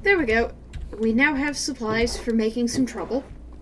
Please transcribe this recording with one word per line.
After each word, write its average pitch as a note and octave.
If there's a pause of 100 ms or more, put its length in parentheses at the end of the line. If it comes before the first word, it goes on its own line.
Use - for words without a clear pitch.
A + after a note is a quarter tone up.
There G4
we D4+
go. A3+ (480)
We A3+
now C#4+
have C#4+
supplies A#3
for A#3
making A3
some B3+
trouble. A3+ (380)